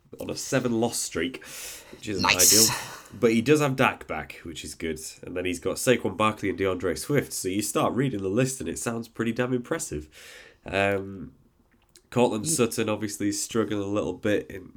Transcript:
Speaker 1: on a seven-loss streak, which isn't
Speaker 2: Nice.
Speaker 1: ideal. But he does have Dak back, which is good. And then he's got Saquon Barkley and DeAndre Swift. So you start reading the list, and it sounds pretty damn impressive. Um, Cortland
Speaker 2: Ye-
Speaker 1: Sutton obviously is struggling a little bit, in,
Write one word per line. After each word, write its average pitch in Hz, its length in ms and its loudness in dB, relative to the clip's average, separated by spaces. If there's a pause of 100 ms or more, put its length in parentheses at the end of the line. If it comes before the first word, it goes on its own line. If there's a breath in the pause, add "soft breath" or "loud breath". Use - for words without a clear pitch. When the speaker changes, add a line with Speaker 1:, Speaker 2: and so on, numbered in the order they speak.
(200)
Speaker 1:
on 95 100 -8
a 90 60 -4
seven-loss 120 640 0
streak, - 440 -4 (480 loud breath)
which - 160 -16
isn't 98 160 -2
Speaker 2:
Nice. 92 300 6
Speaker 1:
ideal. 113 220 6 (440 loud breath)
But 117 120 6
he 117 100 4
does 147 200 6
have 135 140 2
Dak 117 320 2
back, 76 360 -8
which 80 200 -10
is 78 120 -12
good. 80 240 -4 (240)
And 87 120 -10
then 90 100 -2
he's 90 140 -2
got 87 180 -2
Saquon 113 400 4
Barkley 107 320 2
and 90 80 -2
DeAndre 92 400 0
Swift. - 360 -2
So - 160 -4
you 98 140 0
start 113 300 0
reading 101 280 0
the 95 80 -2
list, 127 300 2
and 85 100 -6
it 80 100 -6
sounds 117 280 -4
pretty 117 240 -2
damn 123 220 -2
impressive. 123 540 -4 (580 loud breath)
Um, 98 680 0 (800)
Cortland 110 340 2
Speaker 2:
Ye- 165 60 -2
Speaker 1:
Sutton 117 360 2
obviously 104 420 -2
is 101 120 -2
struggling 107 400 0
a 98 60 -4
little 98 260 0
bit, 104 360 0
in, 95 280 -14